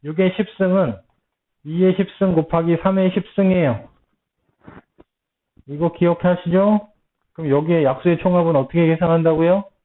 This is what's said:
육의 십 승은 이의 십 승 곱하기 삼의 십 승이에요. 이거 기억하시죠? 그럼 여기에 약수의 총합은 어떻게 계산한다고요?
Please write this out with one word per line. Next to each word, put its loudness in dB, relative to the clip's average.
육의 -2
십 -2
승은 0
이의 2
십 -2
승 0
곱하기 0
삼의 0
십 -4
승이에요. 0
이거 -4
기억하시죠? 0
그럼 -8
여기에 0
약수의 0
총합은 0
어떻게 0
계산한다고요? 0